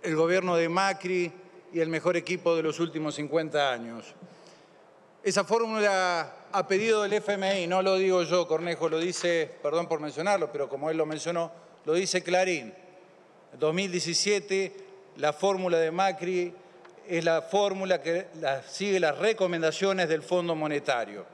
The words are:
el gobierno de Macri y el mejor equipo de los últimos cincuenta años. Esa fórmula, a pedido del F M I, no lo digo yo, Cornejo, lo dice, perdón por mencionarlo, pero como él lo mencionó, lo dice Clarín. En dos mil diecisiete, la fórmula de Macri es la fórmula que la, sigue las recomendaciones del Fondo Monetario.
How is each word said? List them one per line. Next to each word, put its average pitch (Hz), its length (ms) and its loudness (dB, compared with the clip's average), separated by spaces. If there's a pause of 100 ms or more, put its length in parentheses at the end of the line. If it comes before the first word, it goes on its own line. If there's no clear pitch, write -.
el 170 120 0
gobierno 175 400 2
de 165 120 4
Macri 180 640 0 (400)
y 170 80 -4
el 160 80 2
mejor 165 300 0
equipo 170 380 0
de 160 80 0
los 156 160 -2
últimos 156 340 -4
cincuenta 147 580 0
años. 117 440 -10 (1040)
Esa 196 220 0
fórmula, 202 1080 0
a 190 160 0
pedido 208 360 2
del 202 100 0
F 208 200 0
M 196 280 0
I, 170 60 -2
no 185 160 2
lo 190 140 4
digo 185 260 4
yo, 170 240 0
Cornejo, 165 420 0
lo 160 80 0
dice, 170 500 0 (140)
perdón 160 260 0
por 160 120 -2
mencionarlo, 156 520 0
pero 143 160 -2
como 139 220 -4
él 160 80 0
lo 156 80 2
mencionó, 165 460 -4 (340)
lo 151 80 2
dice 185 300 0
Clarín. 175 500 0 (800)
En 127 60 -18
dos 156 160 2
mil 185 160 0
diecisiete, 190 840 -2 (420)
la 147 160 0
fórmula 185 440 2
de 165 140 2
Macri 180 600 0 (560)
es 170 160 0
la 165 200 2
fórmula 190 580 0
que 170 240 -2 (140)
la, 135 240 -2
sigue 190 360 0
las 147 200 0
recomendaciones 185 880 2
del 156 140 0
Fondo 170 320 0
Monetario. 139 800 -2